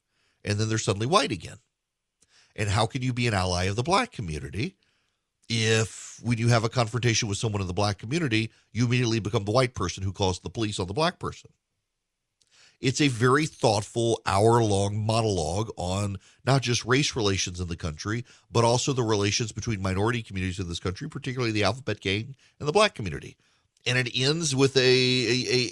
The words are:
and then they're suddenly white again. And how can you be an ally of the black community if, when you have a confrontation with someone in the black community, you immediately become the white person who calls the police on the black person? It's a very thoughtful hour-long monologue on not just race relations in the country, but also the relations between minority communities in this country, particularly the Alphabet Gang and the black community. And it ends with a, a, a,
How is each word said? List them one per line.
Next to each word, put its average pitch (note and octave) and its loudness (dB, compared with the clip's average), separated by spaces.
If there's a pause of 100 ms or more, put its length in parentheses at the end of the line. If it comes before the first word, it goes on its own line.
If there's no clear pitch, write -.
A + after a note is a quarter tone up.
(440)
and G2+ -2
then A2 -2
they're A2 0
suddenly A2 -2
white F#3+ 2
again. - -8 (1000)
And G#2 -4
how A2 2
can B2+ -6
you B2+ -2
be A#2+ -2
an A2 0
ally F#2 0
of G2+ -2
the A#2+ -2
black G3 0
community F2+ -8 (720)
if, A2 -2
when A2+ -2
you A#2 0
have A#2+ 4
a A#2 0
confrontation A2+ 0
with G2 -4
someone G#2 -2
in F#2+ -4
the F2+ -4
black G2+ 0
community, A2 -2 (200)
you A#2 0
immediately A#2+ 2
become G2+ -2
the G#2 -2
white B2+ 2
person G2 -4
who G2 -2
calls F#2 0
the F2+ -12
police G#2+ -4
on F#2+ -4
the G2 -8
black D#3 -2
person? - -10 (1300)
It's C3+ -2
a D3 4
very C3 2
thoughtful A#2 0
hour-long G#2 4
monologue G#2+ 0
on G2 -4 (280)
not C3 2
just A#2+ -2
race C3 0
relations G2 0
in F2+ -4
the E2+ -8
country, G2+ -6 (280)
but A#2+ 4
also B2 2
the B2 0
relations G#2+ 0
between G2+ -6
minority G#2 0
communities F#2 -6
in F2 -6
this E2+ -6
country, G2 -6
particularly B2+ -4
the G#2 2
Alphabet G#2+ -2
Gang A2 -4 (240)
and C#3+ -6
the D3+ 0
black G3+ 4
community. E2 -8 (480)
And B2 0
it A#2+ -2
ends C#3+ 0
with C3+ 4
a, C3 6
a, B2+ 4
a, B2 0